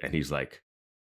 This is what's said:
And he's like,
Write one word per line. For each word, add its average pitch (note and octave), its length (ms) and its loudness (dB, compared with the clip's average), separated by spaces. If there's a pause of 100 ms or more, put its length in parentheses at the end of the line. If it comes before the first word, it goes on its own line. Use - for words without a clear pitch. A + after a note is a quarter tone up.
And D#2+ 120 0
he's C#2+ 160 2
like, C#2 320 -2 (580)